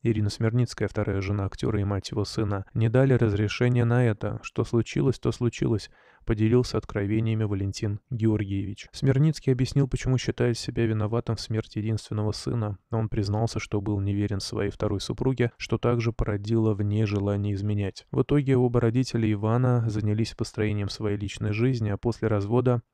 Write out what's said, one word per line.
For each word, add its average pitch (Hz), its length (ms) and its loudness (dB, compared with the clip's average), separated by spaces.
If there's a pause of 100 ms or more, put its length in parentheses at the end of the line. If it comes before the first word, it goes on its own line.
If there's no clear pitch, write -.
Ирина 107 220 2
Смирницкая, 113 580 -2
вторая 98 360 -2
жена 98 240 -2
актёра - 340 -2
и 101 40 0
мать 101 260 -4
его 104 160 -2
сына, 101 480 -4
"не 113 160 2
дали 131 240 4
разрешения 117 720 2
на 120 180 4
это. 110 380 0
Что - 200 -4
случилось, 120 560 0
то 123 140 0
случилось", 117 560 -2 (380)
поделился 113 500 2
откровениями 110 680 0
Валентин 101 560 -4 (100)
Георгиевич. 101 840 0
Смирницкий 139 580 2
объяснил, 131 380 2
почему 131 300 0
считает 123 400 0
себя 117 260 -2
виноватым 110 520 0
в - 40 -10
смерти - 380 -4
единственного 107 540 -2
сына. 110 440 -4 (140)
Он 110 180 0
признался, 107 500 0
что 104 220 -4
был 101 180 -2
неверен 101 420 0
своей 104 300 -2
второй 104 300 -2
супруге, 123 560 0
что - 220 -4
также 117 340 2
породило 110 600 0
в 98 80 -2
ней 104 240 2
желание 101 480 0
изменять. 104 580 -2
В 131 80 2
итоге 135 380 2
оба 120 240 4
родителя 117 500 2
Ивана 117 560 2
занялись 107 460 0
построением 104 560 -2
своей 104 260 -2
личной 104 360 -4
жизни, 113 360 2
а 101 80 0
после 113 320 -2
развода 117 540 2 (120)